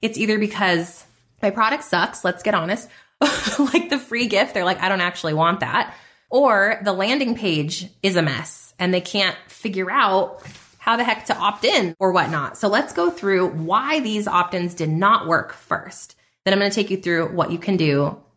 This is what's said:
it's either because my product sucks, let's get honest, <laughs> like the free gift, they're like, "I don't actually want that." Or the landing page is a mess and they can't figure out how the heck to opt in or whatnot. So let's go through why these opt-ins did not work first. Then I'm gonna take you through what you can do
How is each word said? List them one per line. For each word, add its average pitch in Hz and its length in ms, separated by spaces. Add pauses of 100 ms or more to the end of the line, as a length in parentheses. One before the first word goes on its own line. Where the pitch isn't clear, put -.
it's 220 160
either 214 200
because 190 680 (360)
my 202 100
product 233 320
sucks, - 420
let's - 180
get 202 120
honest, 185 340 (160)
<laughs> - 160 (380)
like 311 300
the 285 100
free 233 280
gift, 208 260
they're 180 120
like, 180 160
"I 185 80
don't 190 120
actually 175 320
want 165 260
that." - 360 (340)
Or 220 540
the 202 80
landing 226 440
page 165 520 (140)
is 196 140
a 175 60
mess 147 580
and 185 140
they 185 80
can't 185 360 (100)
figure 190 440
out 196 500 (380)
how 226 180
the 240 60
heck 226 220
to 220 120
opt 202 260
in 220 360
or 190 120
whatnot. 156 460
So 214 100
let's 220 260
go 349 180
through 185 380
why 220 500
these 214 280
opt-ins 175 460
did 160 160
not 190 380
work 165 260
first. - 600 (280)
Then 196 100
I'm 196 60
gonna 202 120
take 208 180
you 190 80
through 170 380
what 170 160
you 170 80
can 190 180
do 143 400 (200)